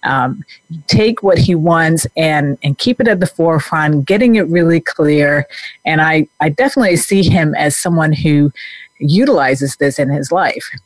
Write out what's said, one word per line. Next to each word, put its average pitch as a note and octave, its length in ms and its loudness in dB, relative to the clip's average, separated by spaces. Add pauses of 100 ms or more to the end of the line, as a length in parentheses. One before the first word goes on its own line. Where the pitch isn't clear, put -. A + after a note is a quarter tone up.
um, C3 400 -4 (440)
take A3 360 0
what F#3 140 4
he F3+ 180 2
wants E3 520 0 (100)
and, D3+ 440 0
and C#3+ 160 -2
keep B3 220 -2
it A3+ 80 2
at G3 140 0
the F#3 40 0
forefront, D#3 800 0
getting A3+ 300 2
it F3+ 140 0
really E3 320 2
clear. D3 680 0 (380)
And D#3 160 0
I, D#3 260 0 (140)
I D#3 80 0
definitely G#3+ 480 0
see G3 260 0
him D#3+ 320 2
as D3 220 -2
someone E3 340 0
who D3 400 2 (480)
utilizes C#3+ 800 0
this C#3+ 200 -2
in C#3 120 -2
his C#3+ 200 -4
life. E3+ 400 -2 (160)